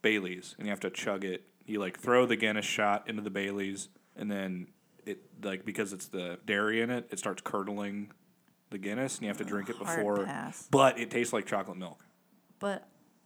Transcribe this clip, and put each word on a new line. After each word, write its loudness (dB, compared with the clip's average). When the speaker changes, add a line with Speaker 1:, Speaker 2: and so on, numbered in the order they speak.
Speaker 1:
Baileys, 0
and -6
you -2
have -4
to 0
chug -4
it. -4
You, -2
like, -4
throw 6
the 4
Guinness 2
shot 2
into -4
the -4
Baileys, -2
and -4
then -4
it, -8
like, -4
because -2
it's -10
the -6
dairy 4
in 2
it, -2
it -6
starts -2
curdling -4
the -6
Guinness, -2
and -10
you -2
have -2
to -4
drink -2
it -6
Speaker 2:
Hard -2
Speaker 1:
before. 2
Speaker 2:
pass. -8
Speaker 1:
But 8
it -4
tastes 2
like 0
chocolate -2
milk. -10
Speaker 2:
But -4